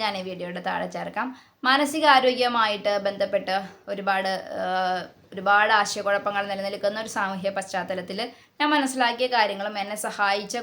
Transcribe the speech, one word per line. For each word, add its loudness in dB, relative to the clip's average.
ഞാൻ 0
ഈ -6
വീഡിയോയുടെ -8
താഴെ -4
ചേർക്കാം. -6
മാനസികാരോഗ്യമായിട്ട് 4
ബന്ധപ്പെട്ട് -2
ഒരുപാട്, 0
ആ, -2
ഒരുപാട് 4
ആശയക്കുഴപ്പങ്ങൾ 0
നിലനിൽക്കുന്ന -4
ഒരു -10
സാമൂഹ്യ -2
പശ്ചാത്തലത്തിൽ -6
ഞാൻ 2
മനസ്സിലാക്കിയ 2
കാര്യങ്ങളും 0
എന്നെ -6
സഹായിച്ച 0